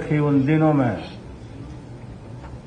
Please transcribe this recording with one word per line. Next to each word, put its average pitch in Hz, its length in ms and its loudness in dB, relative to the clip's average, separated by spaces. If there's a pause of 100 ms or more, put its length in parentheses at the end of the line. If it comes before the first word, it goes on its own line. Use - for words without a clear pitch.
थी, 151 120 2
उन 143 280 4
दिनों 156 260 6
में, 127 320 2 (1600)